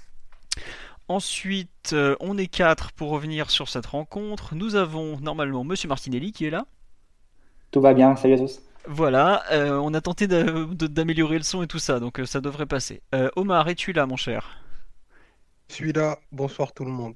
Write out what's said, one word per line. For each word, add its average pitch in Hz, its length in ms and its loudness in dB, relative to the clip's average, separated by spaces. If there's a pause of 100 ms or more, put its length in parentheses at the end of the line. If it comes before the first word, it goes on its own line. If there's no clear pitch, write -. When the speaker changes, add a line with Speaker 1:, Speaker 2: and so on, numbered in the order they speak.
(1080)
Speaker 1:
Ensuite, 190 840 -6
euh, 139 260 4
on 196 180 -4
est 190 80 -2
quatre 165 460 2
pour 151 180 -6
revenir 151 400 -4
sur - 180 -2
cette 120 180 -6
rencontre. 202 680 -8
Nous 208 220 -2
avons 156 420 -2
normalement 143 460 -4
Monsieur 175 240 -4
Martinelli 135 420 -4
qui 160 160 -4
est 151 40 -2
là. 180 140 -4 (1080)
Speaker 2:
Tout 139 80 10
va 135 120 12
bien, 131 220 8
salut 131 200 6
à 127 40 6
tous. 131 240 -4 (240)
Speaker 1:
Voilà, 151 640 4
euh, 147 320 2
on 151 120 -2
a 156 60 0
tenté 185 280 -2
d'a-, 170 160 4
de, 160 420 -2
d'améliorer 160 520 2
le 160 40 -2
son 185 220 -4
et - 20 -2
tout 156 140 -8
ça, 131 180 0
donc, 120 220 -6
euh, 127 40 -4
ça 135 160 -4
devrait 143 260 -6
passer. 127 360 -6 (140)
Euh, 131 180 2
Omar, 180 340 2
es-tu 180 240 -4
là, 151 140 2
mon 127 100 -6
cher ? - 440 -6 (1080)
Speaker 3:
Je - 60 -18
suis 156 180 -4
là, 151 280 0 (100)
bonsoir 139 420 -4
tout 139 120 -10
le 131 80 -6
monde. 120 240 -8